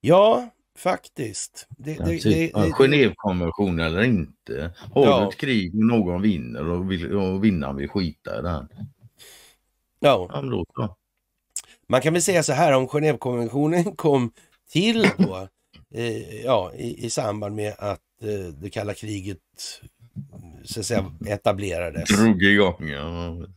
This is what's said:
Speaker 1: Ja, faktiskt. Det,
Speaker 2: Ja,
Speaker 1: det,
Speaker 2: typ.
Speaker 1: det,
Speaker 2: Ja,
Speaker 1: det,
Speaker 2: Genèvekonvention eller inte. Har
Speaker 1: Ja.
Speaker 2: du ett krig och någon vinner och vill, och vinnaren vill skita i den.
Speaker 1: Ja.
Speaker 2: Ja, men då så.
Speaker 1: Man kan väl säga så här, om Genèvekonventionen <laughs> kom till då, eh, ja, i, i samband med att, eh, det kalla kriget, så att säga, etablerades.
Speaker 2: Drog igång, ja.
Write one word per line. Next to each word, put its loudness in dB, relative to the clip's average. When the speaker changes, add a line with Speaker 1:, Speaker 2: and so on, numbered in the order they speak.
Speaker 1:
Ja, 4
faktiskt. -8
Det, -10
Speaker 2:
Ja, -6
Speaker 1:
det, 0
Speaker 2:
typ. -8
Speaker 1:
det, 2
Speaker 2:
Ja, 4
Speaker 1:
det, 0
Speaker 2:
Genèvekonvention 2
eller 0
inte. -2
Har 6
Speaker 1:
Ja. 6
Speaker 2:
du 0
ett -8
krig -2
och 2
någon 2
vinner -2
och -4
vill, -4
och -2
vinnaren 0
vill -6
skita -6
i -8
den. -6
Speaker 1:
Ja. 4
Speaker 2:
Ja, -6
men -6
då -2
så. -6
Speaker 1:
Man 2
kan 0
väl 2
säga 4
så 0
här, 4
om 4
Genèvekonventionen 0
<laughs> -14
kom 2
till 4
då, 0
eh, -6
ja, 0
i, -8
i -4
samband -4
med -4
att, -6
eh, -8
det -12
kalla -6
kriget, -10
så -10
att -6
säga, -2
etablerades. -4
Speaker 2:
Drog 4
igång, 4
ja. -6